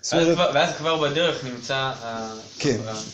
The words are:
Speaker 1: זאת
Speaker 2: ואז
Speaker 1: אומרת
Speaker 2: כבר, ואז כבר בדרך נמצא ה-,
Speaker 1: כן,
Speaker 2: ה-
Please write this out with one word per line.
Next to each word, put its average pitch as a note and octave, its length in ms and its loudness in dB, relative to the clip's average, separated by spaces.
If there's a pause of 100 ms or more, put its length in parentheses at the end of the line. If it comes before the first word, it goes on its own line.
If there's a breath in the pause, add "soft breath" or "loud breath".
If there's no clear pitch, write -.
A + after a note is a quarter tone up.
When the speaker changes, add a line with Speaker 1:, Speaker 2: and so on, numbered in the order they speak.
Speaker 1:
זאת - 120 -4
Speaker 2:
ואז E3+ 80 6
Speaker 1:
אומרת E3 140 6
Speaker 2:
כבר, F3 180 4
ואז C#3+ 240 4
כבר D#3+ 180 0 (140)
בדרך D#3 340 0
נמצא B2 300 -6
ה-, A#2 580 -4 (260)
Speaker 1:
כן, C3+ 180 2 (120)
Speaker 2:
ה- A2 40 -6 (220)